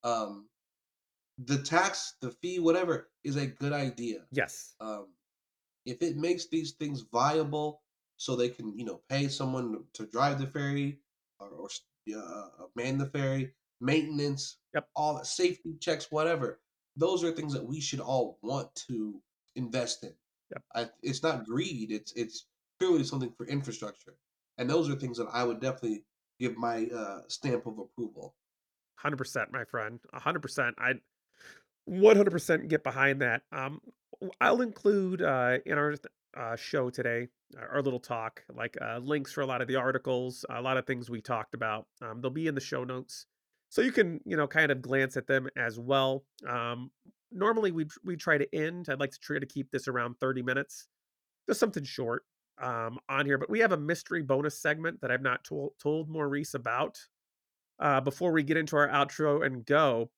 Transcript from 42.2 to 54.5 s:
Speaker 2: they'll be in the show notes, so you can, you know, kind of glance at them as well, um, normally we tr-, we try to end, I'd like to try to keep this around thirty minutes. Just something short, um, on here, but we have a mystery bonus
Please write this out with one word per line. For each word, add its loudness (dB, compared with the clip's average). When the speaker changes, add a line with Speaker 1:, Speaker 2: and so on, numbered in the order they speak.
Speaker 2:
they'll 0
be -2
in 0
the -2
show -4
notes, -10
so 2
you 4
can, 4
you 0
know, 4
kind 4
of 0
glance 2
at -6
them 2
as -2
well, 2
um, -4
normally 4
we 0
tr-, -14
we -4
try 2
to 0
end, -4
I'd -2
like -2
to -20
try -4
to -6
keep -8
this -2
around -2
thirty 0
minutes. -4
Just 2
something 2
short, -4
um, -4
on 2
here, 4
but -2
we 2
have 6
a 2
mystery -2
bonus 0